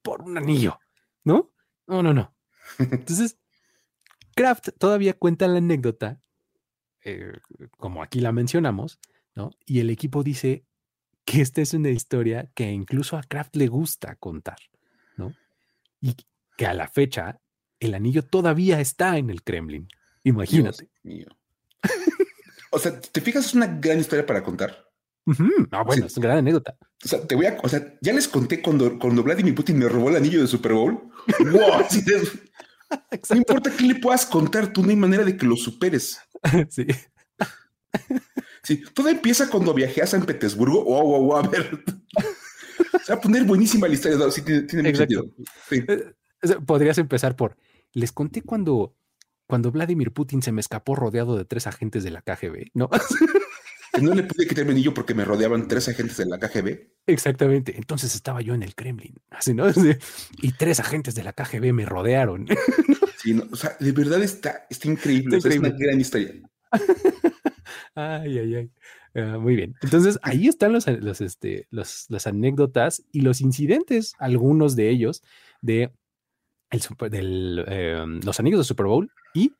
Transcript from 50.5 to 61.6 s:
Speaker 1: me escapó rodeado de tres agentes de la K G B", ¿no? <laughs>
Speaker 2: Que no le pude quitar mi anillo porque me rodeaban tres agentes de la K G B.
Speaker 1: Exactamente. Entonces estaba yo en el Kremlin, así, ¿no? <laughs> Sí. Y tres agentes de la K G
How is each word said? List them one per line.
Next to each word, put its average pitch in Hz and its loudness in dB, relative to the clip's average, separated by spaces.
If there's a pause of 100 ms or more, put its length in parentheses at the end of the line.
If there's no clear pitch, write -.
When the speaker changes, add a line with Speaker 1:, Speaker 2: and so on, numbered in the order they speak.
Speaker 1:
me 110 -2
escapó 110 -4
rodeado 117 -2
de 95 -4
tres 117 -8
agentes 107 -6
de 90 -8
la 82 -14
K 92 -8
G 90 -10
B", - -16
¿no? 127 -2
<laughs> 330 2 (500)
Speaker 2:
Que - 2
no 165 4
le 196 2
pude 180 -2
quitar 147 -2
mi 147 0
anillo 135 2
porque 117 -4
me 104 0
rodeaban 110 0
tres 123 0
agentes 117 -6
de 110 -2
la 90 -4
K 107 -6
G 107 -2
B. - -6 (140)
Speaker 1:
Exactamente. 135 0
Entonces 127 -6
estaba 127 -8
yo 113 -4
en 120 -2
el 92 -12
Kremlin, 120 -12 (160)
así, - -2
¿no? 135 0
<laughs> 196 4
Sí. 156 6 (460)
Y 131 0
tres 156 0
agentes 131 -6
de 110 -6
la - -12
K 135 -10
G 120 -8